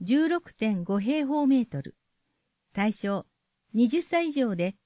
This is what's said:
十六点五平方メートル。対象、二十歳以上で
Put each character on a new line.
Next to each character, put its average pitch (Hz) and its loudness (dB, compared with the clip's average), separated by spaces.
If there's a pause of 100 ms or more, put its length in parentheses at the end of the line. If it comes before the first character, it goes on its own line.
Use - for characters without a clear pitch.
十 262 2
六 349 -2
点 202 -2
五 196 0
平 277 0
方 294 0
メ 262 4
ー - 0
ト 139 -8
ル。 - -14 (760)
対 208 0
象、 202 -4 (480)
二 233 4
十 302 0
歳 339 -2
以 294 -6
上 247 0
で 175 -2 (120)